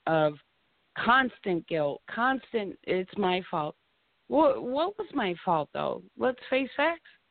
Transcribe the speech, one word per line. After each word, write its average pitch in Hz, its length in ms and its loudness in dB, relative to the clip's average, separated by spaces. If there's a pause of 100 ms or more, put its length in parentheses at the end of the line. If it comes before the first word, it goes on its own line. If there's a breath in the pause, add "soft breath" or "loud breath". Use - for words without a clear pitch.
of 156 260 4 (640)
constant 226 680 0
guilt, 151 420 -2
constant, 233 760 -2
"It's 185 340 -2
my 185 240 2 (100)
fault." 156 240 -4 (520)
What, 269 360 4
what 302 340 -2
was 392 160 -8
my 196 220 0 (100)
fault, 160 260 2
though? 147 300 -4 (160)
Let's 247 220 0 (100)
face 262 260 0
facts. 330 260 0 (300)